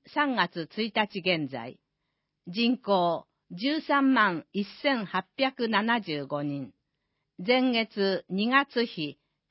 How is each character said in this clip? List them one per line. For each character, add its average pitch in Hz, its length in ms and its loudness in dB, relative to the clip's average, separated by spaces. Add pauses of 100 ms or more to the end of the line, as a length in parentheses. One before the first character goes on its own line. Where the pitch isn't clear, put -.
三 285 280 0
月 175 320 -2
一 220 240 -6
日 208 280 -2
現 165 320 0
在。 123 260 -12 (680)
人 233 320 0
口 175 480 2 (240)
十 254 300 -2
三 277 340 4
万 196 360 4
一 196 140 -2 (160)
千 254 240 0
八 185 180 -4 (140)
百 262 300 -2
七 226 320 2
十 151 260 -6
五 147 160 -4
人。 143 320 -4 (640)
前 254 340 2
月 202 560 0
二 196 200 -2
月 254 400 0
比 147 320 -8 (320)